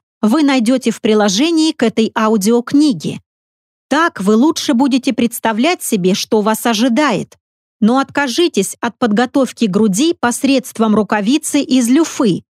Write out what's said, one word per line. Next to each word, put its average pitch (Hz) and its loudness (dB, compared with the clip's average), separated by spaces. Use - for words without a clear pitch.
вы 262 2
найдёте 254 0
в - -8
приложении 226 2
к - -4
этой 226 0
аудиокниге. 220 0
Так - 0
вы 208 2
лучше 294 0
будете 262 0
представлять 233 -2
себе, 185 0
что - -2
вас 220 -2
ожидает. 233 -2
Но 226 2
откажитесь 277 -2
от - -6
подготовки 247 0
груди 214 0
посредством 240 -2
рукавицы 220 0
из 254 0
люфы, 262 0